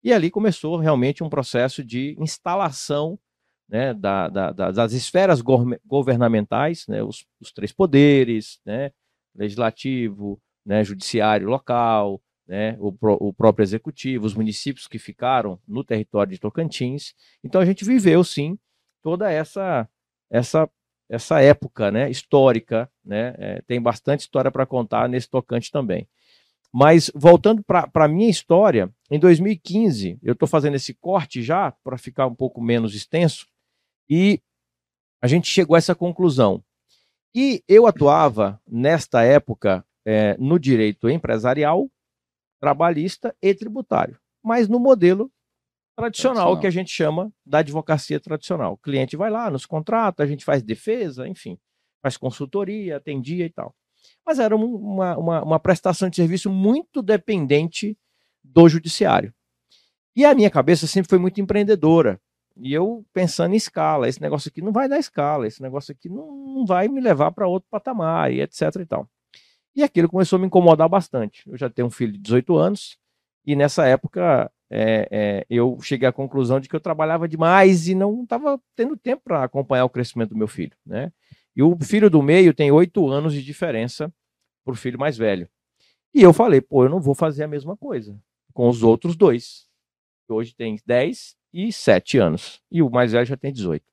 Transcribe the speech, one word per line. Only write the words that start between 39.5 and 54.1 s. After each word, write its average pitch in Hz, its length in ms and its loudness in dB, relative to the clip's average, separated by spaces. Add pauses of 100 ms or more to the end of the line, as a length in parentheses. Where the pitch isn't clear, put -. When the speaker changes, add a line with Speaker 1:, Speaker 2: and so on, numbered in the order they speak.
Speaker 1:
é, 107 340 0
no 151 200 0
direito 117 500 0
empresarial, 143 800 -2 (720)
trabalhista 160 800 -2
e 190 140 2
tributário, 214 640 -6 (240)
mas 226 260 0
no 240 100 0
modelo 220 520 2 (680)
tradicional, 233 380 -4
Speaker 2:
Tradicional. 180 260 2
Speaker 1:
que 214 60 -2
a 185 40 2
gente 175 200 -6
chama 165 420 -4 (120)
da 147 140 0
advocacia 151 640 -2
tradicional. 151 540 -6
O - 40 -16
cliente 135 380 -4
vai 208 140 -4
lá, 220 200 -4
nos 135 140 -8
contrata, 190 580 -4
a 147 40 0
gente 143 180 -8
faz 143 180 0
defesa, 127 640 -6
enfim, 190 320 -16 (440)
faz 135 140 -4
consultoria, 180 800 -8
atendia 147 500 -8
e 165 40 -10
tal. - 240 -14 (500)